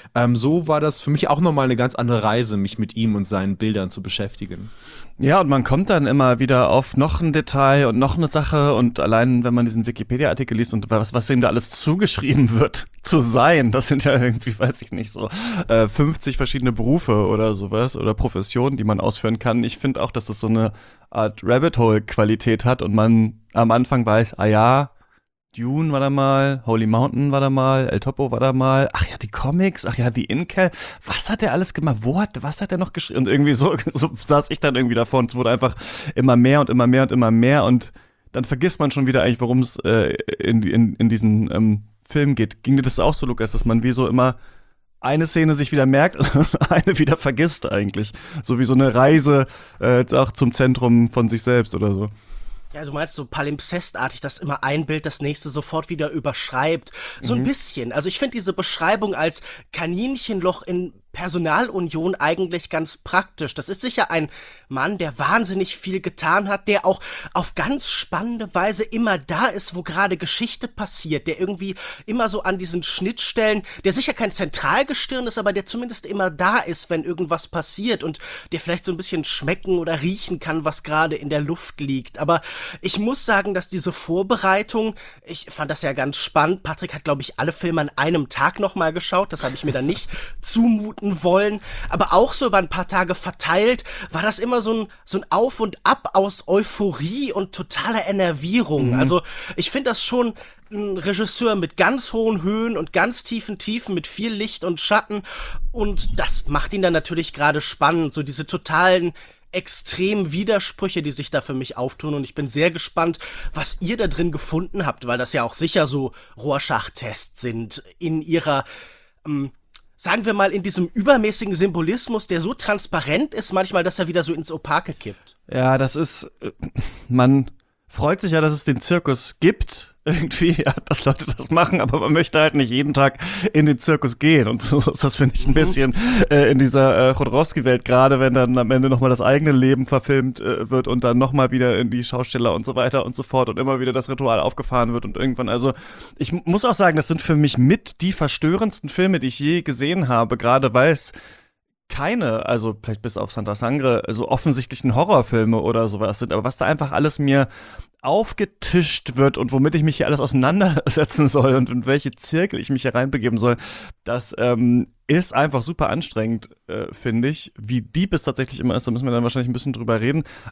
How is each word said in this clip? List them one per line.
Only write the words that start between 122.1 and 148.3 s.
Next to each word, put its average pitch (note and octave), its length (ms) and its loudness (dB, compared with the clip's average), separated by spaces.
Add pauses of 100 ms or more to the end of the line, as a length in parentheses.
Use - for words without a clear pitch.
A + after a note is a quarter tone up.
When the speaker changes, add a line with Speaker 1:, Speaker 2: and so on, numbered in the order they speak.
Speaker 3:
der E3+ 120 -2
so E3 140 -2
transparent G3 800 -2
ist G#3+ 180 -4
manchmal, F#3 320 0
dass F3+ 160 -2
er E3+ 80 -2
wieder E3+ 160 0
so D#3+ 100 -4
ins D#3 180 -8
Opake D#3+ 420 -4
kippt. - 420 -16 (160)
Speaker 2:
Ja, C3 260 2
das C3 200 0
ist, - 340 -4 (100)
äh, - 100 -8 (580)
man B2+ 420 4 (360)
freut D#3+ 340 -2
sich F#3 100 -2
ja, D#3+ 100 4
dass D3+ 120 4
es D3 100 -4
den C3 180 0
Zirkus - 580 -2
gibt, - 600 0
<laughs> - 80 -6
irgendwie, E3 440 0 (120)
ja, C3 80 2 (140)
dass - 200 -2
Leute C#3 200 0 (100)
das - 140 -10
machen, E3+ 320 4
aber B2 180 0
man D3+ 140 2
möchte D#3+ 260 2
halt D3+ 140 4
nicht C3+ 160 2
jeden C3+ 240 0
Tag C#3 240 4 (360)
in D3+ 120 6
den C#3+ 140 4
Zirkus C#3+ 400 0
gehen. D3 280 4
Und A2 140 -2
so - 160 2 (140)
ist - 120 -2
das, C#3 120 2
finde C3+ 200 4
ich, - 120 2
ein - 40 6
Speaker 3:
Mhm. - 40 4
Speaker 2:
bisschen, C3+ 400 4 (340)
äh, C#3 220 6
in C3+ 80 4
dieser, C3 500 6
äh, C3+ 60 2
Chodorowski-Welt, B2+ 720 0
gerade C3 340 4
wenn C3 160 4
dann B2+ 240 4
am A#2 100 0
Ende C3 180 4
nochmal C3 220 4
das B2 120 2
eigene D3 300 4
Leben C3 360 4
verfilmt, C3+ 540 0
äh, A2+ 280 -4
wird B2+ 180 0
und B2 160 0
dann A#2+ 140 2
nochmal C3 320 2
wieder B2+ 300 2
in B2 100 0
die B2 140 -4
Schausteller A#2+ 500 -2
und G2 140 -4
so - 80 -6
weiter B2+ 280 0
und B2 120 -8
so C3+ 80 -8
fort B2+ 260 0
und A2 80 -6
immer C3 220 -2
wieder C3 140 -2
das B2+ 140 -2
Ritual B2 320 0
aufgefahren B2 540 -2
wird A#2+ 120 -4
und G2+ 120 -8
irgendwann, B2+ 320 -2
also B2 240 0 (460)
ich - 120 -4
m-, F3+ 140 -4
muss G3+ 200 0
auch A#3+ 100 2
sagen, E3+ 220 4
das D#3 100 0
sind E3 160 -2
für D#3+ 120 2
mich D3 220 4
mit - 440 2
die F3+ 100 0
verstörendsten E3+ 800 -2